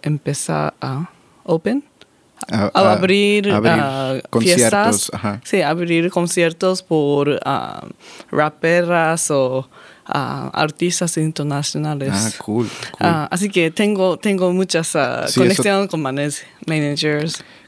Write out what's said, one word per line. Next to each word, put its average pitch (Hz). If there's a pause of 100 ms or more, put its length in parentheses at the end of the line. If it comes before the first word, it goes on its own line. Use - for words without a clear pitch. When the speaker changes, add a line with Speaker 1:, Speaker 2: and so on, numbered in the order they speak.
Speaker 1:
empecé 151
a 151 (340)
open, 208 (680)
Speaker 2:
A, 110
Speaker 1:
a -
Speaker 2:
a 196
Speaker 1:
abrir, 202
Speaker 2:
abrir 165
Speaker 1:
ah, 135 (140)
Speaker 2:
conciertos, 113
Speaker 1:
fiestas. -
Speaker 2:
ajá. 107
Speaker 1:
Sí, 196
abrir 165
conciertos 175
por, 143
ah, 127 (460)
raperas 165
o, 131 (380)
ah, 135
artistas 170
internacionales. 147
Speaker 2:
Ah, 110 (120)
cool, 110
cool. -
Speaker 1:
Ah, 160
así 196
que 170
tengo, 190
tengo 185
muchas, 180
ah, 123
Speaker 2:
Sí, -
eso 185
Speaker 1:
conexiones 196
con 160
manage-, 143 (220)
managers. 151 (240)